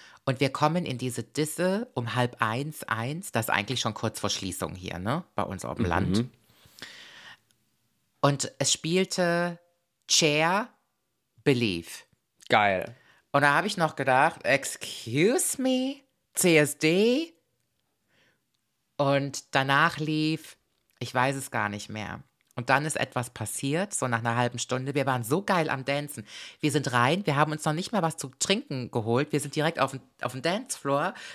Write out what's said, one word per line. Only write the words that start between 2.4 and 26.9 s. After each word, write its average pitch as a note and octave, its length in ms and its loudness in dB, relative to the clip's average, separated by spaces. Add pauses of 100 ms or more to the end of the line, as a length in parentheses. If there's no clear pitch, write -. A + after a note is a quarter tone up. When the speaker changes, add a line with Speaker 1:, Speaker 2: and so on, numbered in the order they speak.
Speaker 1:
eins, B2 440 -4
eins. B2+ 460 -6
Das A2+ 140 0
ist - 60 -6
eigentlich A#2 300 -2
schon A2 120 -2
kurz - 260 -4
vor G2+ 100 -2
Schließung - 440 -6
hier, F2+ 240 -10
ne? A#2+ 280 -4 (100)
Bei G2+ 80 -2
uns F#2 220 -8
auf A#1+ 100 -6
dem A#2 100 -2
Speaker 2:
Mhm. F2 40 0
Speaker 1:
Land. F#2 360 2 (2000)
Und C#3+ 380 2
es - 140 2
spielte F3 840 0 (500)
Cher, E3+ 600 4 (760)
Believe. A2+ 460 2 (600)
Speaker 2:
Geil. G#2 460 4 (360)
Speaker 1:
Und C#3+ 120 4
da C#3+ 120 6
hab E3 100 2
ich G#3+ 120 -4
noch D#3+ 180 0
gedacht, C#3 480 2
„Excuse D3 1160 0
me, C4 360 0 (360)
C E3+ 240 6
S D3 200 4
D?“ A3+ 560 2 (1600)
Und C#3 580 0
danach C#3 420 4
lief, D#3 600 -2 (420)
ich A#2+ 140 -8
weiß C3 220 2
es C3 160 -8
gar G#2+ 180 -2
nicht G#2 200 -10
mehr. G#2 320 -8 (340)
Und A#2+ 140 -8
dann C#3 160 4
ist D#3 120 -4
etwas B2 320 -2
passiert, D3 640 -4
so B2+ 160 -2
nach A#2 100 0
einer A#2 160 0
halben A#2+ 240 0
Stunde. C3 340 -4
Wir C#3 120 0
waren B2+ 180 0
so C#3 180 0
geil F3 280 0
am C3 160 -4
Dancen. C#3+ 400 -4 (340)
Wir D3 120 2
sind C3+ 200 0